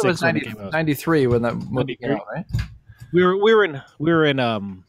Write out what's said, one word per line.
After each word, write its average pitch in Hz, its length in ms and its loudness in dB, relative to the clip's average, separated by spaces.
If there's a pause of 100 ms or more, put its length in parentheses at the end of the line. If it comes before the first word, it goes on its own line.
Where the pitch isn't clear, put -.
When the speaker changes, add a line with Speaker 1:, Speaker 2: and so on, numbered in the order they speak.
Speaker 1:
it - 40 2
was 165 120 0
Speaker 2:
six - 20 -12
when 165 160 0
it 143 80 -4
Speaker 1:
ninety, 113 120 -12
Speaker 2:
came - 100 -12
out. - 60 -10
Speaker 1:
ninety-three 156 540 0
when 120 140 2
that 117 140 -2
movie 127 400 -6
came 131 160 -6
Speaker 2:
Ninety-three? - 20 0
Speaker 1:
out, - 200 -4
right? 160 120 -10 (680)
Speaker 2:
We 180 100 6
were, 185 140 4
we 214 180 4
were 214 100 6
in, 143 160 -6 (180)
we 156 140 0
were 160 120 4
in, 139 140 2
um, 101 500 -4